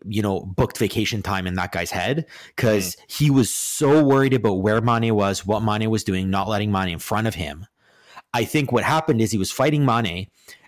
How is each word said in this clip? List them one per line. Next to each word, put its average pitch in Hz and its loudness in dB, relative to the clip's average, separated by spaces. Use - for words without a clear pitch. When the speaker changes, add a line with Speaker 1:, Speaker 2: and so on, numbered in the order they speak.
Speaker 1:
you 104 -4
know, 98 -2
booked 95 -4
vacation 107 -2
time 95 -4
in 90 -4
that 90 -4
guy's 87 -4
head, 120 -4
'cause 104 0
Speaker 2:
Mm. - -20
Speaker 1:
he 147 0
was 135 4
so 147 2
worried 135 4
about 104 2
where 107 2
Mane 113 2
was, 98 0
what 104 0
Mane 110 0
was 110 0
doing, 95 -2
not 98 0
letting 104 -2
Mane 95 0
in 85 -6
front 110 -2
of 110 -4
him. 78 -10
I 117 0
think 147 0
what 113 2
happened 156 2
is 110 0
he 113 -2
was 95 -2
fighting 147 2
Mane, 104 0